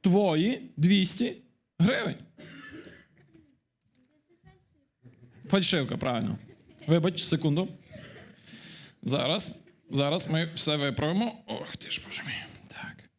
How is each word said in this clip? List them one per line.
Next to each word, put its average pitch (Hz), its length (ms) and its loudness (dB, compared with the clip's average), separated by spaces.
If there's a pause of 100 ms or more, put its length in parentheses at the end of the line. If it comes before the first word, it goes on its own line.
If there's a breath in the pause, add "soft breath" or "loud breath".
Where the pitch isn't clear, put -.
твої 190 760 4
двісті 185 600 4 (420)
гривень. 240 360 2 (3250 loud breath)
Фальшивка, 175 500 2
правильно. 117 400 -2 (500)
Вибач, 165 360 2
секунду. 160 440 2 (1300 loud breath)
Зараз, 139 580 0 (320)
зараз 143 380 0
ми 160 240 0
все 156 220 2
виправимо. 151 720 -2
Ох - 300 -10
ти - 140 -10
ж, - 140 -4
боже - 180 -8
мій. - 440 -12
Так. - 360 -16 (160)